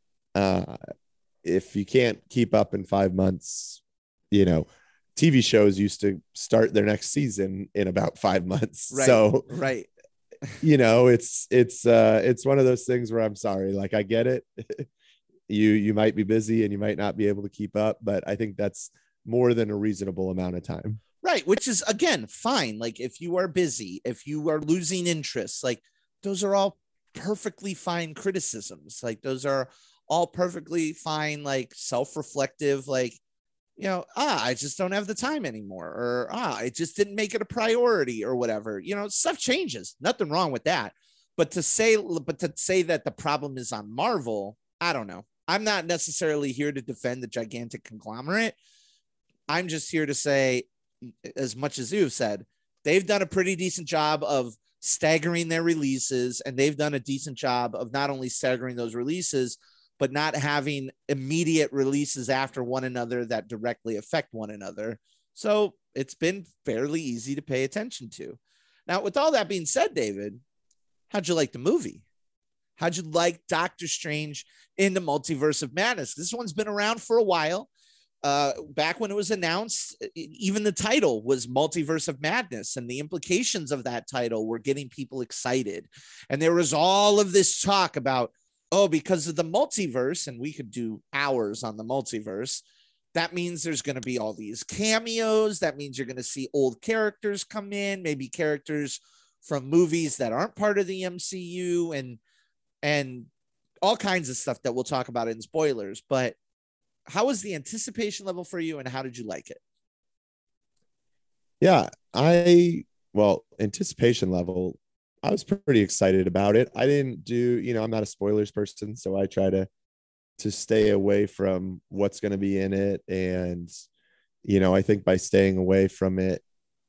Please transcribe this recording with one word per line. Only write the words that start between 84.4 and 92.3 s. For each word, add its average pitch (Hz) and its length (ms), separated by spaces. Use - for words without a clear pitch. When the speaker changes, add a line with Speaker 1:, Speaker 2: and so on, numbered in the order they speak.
Speaker 2:
were 113 120
getting 135 300
people 131 320
excited. 117 680
And 139 120
there 165 120
was 165 200
all 196 460
of 196 140
this 190 280
talk 196 360
about, 127 340
"Oh, 196 160
because 160 400
of 156 80
the 165 80
multiverse," 165 800
and 123 140
we 151 140
could 123 180
do 113 400
hours 123 520
on 110 120
the 110 80
multiverse, 113 760